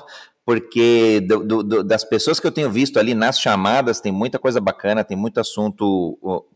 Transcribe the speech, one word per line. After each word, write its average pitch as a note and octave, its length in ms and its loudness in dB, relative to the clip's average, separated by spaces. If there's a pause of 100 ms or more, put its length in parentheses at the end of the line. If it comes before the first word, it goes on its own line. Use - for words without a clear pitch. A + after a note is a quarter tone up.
(440)
porque A#2 760 4
do, G2 240 0
do, G#2+ 180 0
do, G#2 220 0
das G#2+ 200 0
pessoas - 340 0
que - 80 -2
eu D#3 60 0
tenho D3 180 -2
visto B2 280 0
ali A2+ 160 2
nas A#2 260 0
chamadas, A2+ 600 0
tem G2+ 120 -4
muita A#2+ 260 -4
coisa A#2+ 220 0
bacana, G#2+ 420 0
tem G2 140 -8
muito G#2+ 240 -4
assunto, G2+ 840 -2
ó, F#2 200 -4 (140)